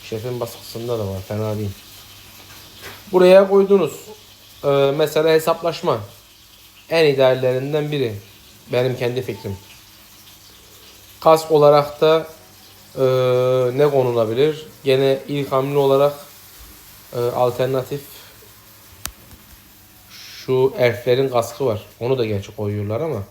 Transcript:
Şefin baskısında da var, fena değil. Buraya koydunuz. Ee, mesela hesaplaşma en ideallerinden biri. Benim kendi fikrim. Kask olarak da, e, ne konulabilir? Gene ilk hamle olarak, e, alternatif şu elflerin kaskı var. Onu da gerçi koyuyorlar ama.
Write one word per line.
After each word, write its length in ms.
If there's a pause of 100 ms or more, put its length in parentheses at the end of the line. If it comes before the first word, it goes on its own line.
Şefin 360
baskısında 600
da 80
var, 200
fena 300
değil. 120 (1400)
Buraya 380
koydunuz. 440 (680)
Ee, 340
mesela 320
hesaplaşma 720 (880)
en 160
ideallerinden 880
biri. 240 (580)
Benim 240
kendi 240
fikrim. 360 (1600)
Kask 320
olarak 500
da, 260 (680)
e, 60 (760)
ne 120
konulabilir? 760 (180)
Gene 440
ilk 240
hamle 260
olarak, 360 (1000)
e, 60
alternatif 840 (2000)
şu 680
elflerin 520
kaskı 360
var. 200 (140)
Onu 180
da 80
gerçi 300
koyuyorlar 460
ama. 300